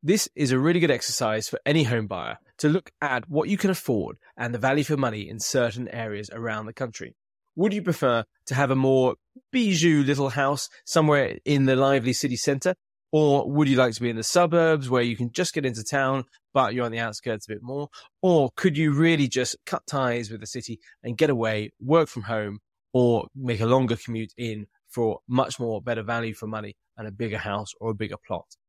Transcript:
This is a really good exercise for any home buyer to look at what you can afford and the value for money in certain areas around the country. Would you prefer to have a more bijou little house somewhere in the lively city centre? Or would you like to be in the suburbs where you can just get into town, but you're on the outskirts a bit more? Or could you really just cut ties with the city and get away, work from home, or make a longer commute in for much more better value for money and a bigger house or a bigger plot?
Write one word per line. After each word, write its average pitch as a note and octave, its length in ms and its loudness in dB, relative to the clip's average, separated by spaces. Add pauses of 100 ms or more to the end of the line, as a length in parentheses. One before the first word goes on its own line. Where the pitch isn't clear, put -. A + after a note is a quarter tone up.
This F#3+ 320 2
is C3 160 0
a B2+ 80 2
really E3 220 2
good D3 100 2
exercise A2 560 -2
for - 180 -8
any D3 180 4
home A2+ 240 0
buyer D2+ 320 -8 (180)
to D3+ 100 0
look E3+ 240 0 (100)
at B2+ 280 -4
what D3 180 -2
you G3+ 80 0
can F#3+ 140 0
afford G#2+ 480 -2 (180)
and A#2+ 180 -6
the A#2 60 -6
value C3+ 240 2
for D3+ 140 -2
money A2 320 -4
in A2 100 -10
certain A#2+ 480 -2
areas G#2+ 460 -8
around A2 320 -8
the A2 80 -14
country. A2+ 420 -10 (400)
Would G3 180 0
you G#3 100 -4
prefer B2 420 0 (220)
to C3+ 60 -4
have C3+ 160 2
a C3+ 60 4
more C3 400 4 (380)
bijou E3+ 500 4
little C#3 240 0
house C3+ 400 -2 (180)
somewhere D3 600 2
in C#3 220 4
the C3 100 4
lively C3+ 340 2
city B2 240 -2
centre? C#3+ 400 0 (380)
Or D3 360 4
would C#3+ 200 4
you C3 80 6
like B2 160 4
to A2 80 -8
be A#2+ 80 0
in A2+ 80 -4
the A2+ 40 -6
suburbs D#3+ 680 2
where B2 120 4
you A#2+ 140 0
can A#2+ 160 -4
just F3 220 -2
get D3 120 -4
into A2 160 -4
town, C3+ 440 -2 (280)
but A#2+ 200 4
you're B2 100 -2
on A#2 80 -4
the A#2 80 -6
outskirts A2 480 -6
a A2 60 -8
bit G#2 100 -12
more? C#3 240 -8 (340)
Or D#3+ 360 6
could E3 200 0
you D#3 140 2
really D3 380 4
just B2 260 -2 (100)
cut - 220 -8
ties A#2+ 420 -2
with G#2+ 120 -12
the A2 40 -16
city A2+ 360 -12 (200)
and A#2+ 160 -8
get D3+ 120 4
away, A2 500 0
work D3 300 2
from A#2 140 -10
home, G#2+ 360 -6 (320)
or A#2+ 420 4
make A#2+ 280 -4
a A2+ 40 0
longer A#2+ 300 2
commute A2+ 420 -8
in A2 300 -8 (220)
for A2+ 360 -2
much B2+ 320 0
more A2+ 240 -6
better A2+ 220 -4
value A#2 300 -4
for G#2+ 140 -12
money G#2+ 280 -10 (220)
and A2 100 -12
a G#2+ 40 -12
bigger G#2+ 260 -6
house G#2 420 -6
or A2+ 120 -6
a G#2+ 40 -4
bigger G2+ 220 -8 (100)
plot? - 300 -10 (120)